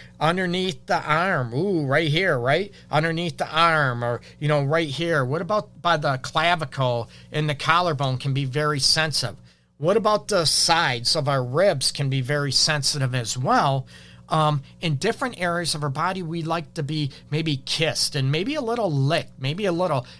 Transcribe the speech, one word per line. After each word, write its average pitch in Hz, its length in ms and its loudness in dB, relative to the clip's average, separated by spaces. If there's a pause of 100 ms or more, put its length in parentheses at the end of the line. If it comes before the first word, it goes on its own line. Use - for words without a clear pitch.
(200)
underneath 180 680 0
the 175 160 2
arm. 151 520 0
Ooh, 170 320 0
right 151 220 2
here, 160 300 2
right? 147 340 0 (180)
Underneath 165 480 0
the 175 100 -4
arm 151 560 2
or, 120 160 -2 (180)
you 147 80 -2
know, 147 160 4
right 156 260 2
here. 156 360 0
What 139 160 -2
about 202 420 -4
by 170 140 2
the 147 260 -2
clavicle 143 840 0 (240)
and 151 160 -2
the 147 60 -2
collarbone 147 640 2
can 135 160 -4
be 139 100 -2
very 151 340 -2
sensitive? 135 580 0 (420)
What 175 180 2
about 214 320 0
the 185 160 2
sides 147 720 2
of 147 100 0
our 139 160 2
ribs 143 480 2
can 139 200 -2
be 135 100 0
very 143 320 -2
sensitive 139 600 0
as 120 240 -4
well? 143 480 2 (420)
Um, 151 340 2 (200)
in 160 140 0
different 220 440 -4
areas 175 340 -2
of 151 80 -6
our 151 60 -2
body, 175 340 -2
we 165 200 -4
like 165 320 -4
to 165 80 -4
be 147 280 -2 (200)
maybe 156 260 0
kissed - 580 -2
and 135 160 0
maybe 190 260 0
a 311 40 -2
little 226 320 0
licked, 139 480 0
maybe 156 240 -4
a 190 80 2
little 165 340 0 (140)